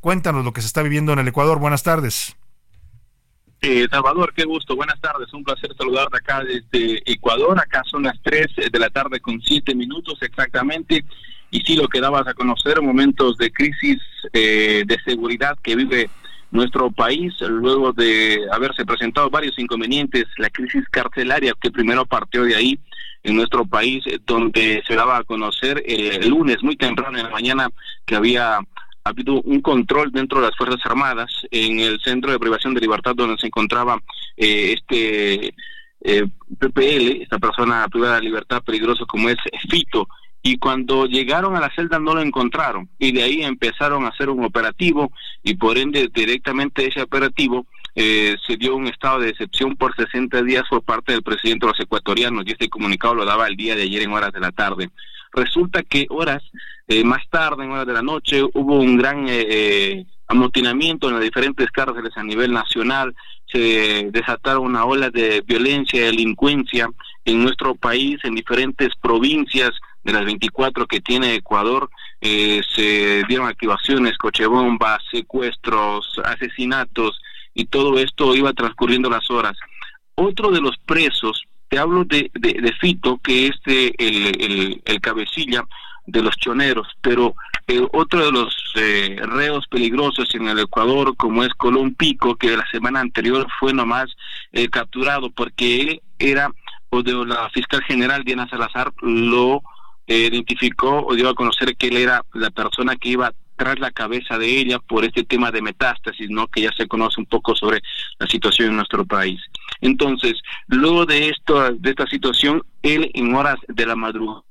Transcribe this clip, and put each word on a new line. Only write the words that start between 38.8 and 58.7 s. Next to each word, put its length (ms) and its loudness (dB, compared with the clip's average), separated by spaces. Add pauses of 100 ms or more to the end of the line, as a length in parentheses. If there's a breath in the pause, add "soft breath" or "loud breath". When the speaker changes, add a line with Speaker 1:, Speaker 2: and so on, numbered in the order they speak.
Speaker 2:
como 220 0
es 80 2 (340)
Fito, 360 0 (380 soft breath)
y 140 2
cuando 480 0
llegaron 480 0
a 60 0
la 120 -2
celda 280 -2
no 160 0
lo 40 0
encontraron, 800 -2
y 140 0
de 100 0
ahí 200 0
empezaron 600 -2
a 40 -2
hacer 200 -4
un 160 -2
operativo, 680 0 (320 loud breath)
y 100 0
por 240 2
ende 340 0
directamente 760 -2
ese 140 -4
operativo, 640 0 (280 loud breath)
eh, 500 2
se 120 -2
dio 180 0
un 140 -2
estado 320 0
de 80 0
excepción 480 -2
por 180 0
sesenta 480 0
días 260 2
por 140 2
parte 300 -2
del 100 0
presidente 440 0
de 60 4
los 80 -2
ecuatorianos, 640 -2
y 80 -6
este 160 -4
comunicado 460 0
lo 100 0
daba 220 2
el 100 -4
día 200 -2
de 60 0
ayer 200 -2
en 100 -2
horas 200 -2
de 80 -8
la 100 -2
tarde. 400 -4 (420 loud breath)
Resulta 520 2
que 260 0
horas, 320 -2 (460 loud breath)
eh, 160 4
más 260 2
tarde, 320 0
en 80 -8
horas 160 -4
de 60 -4
la 100 0
noche, 400 0
hubo 380 4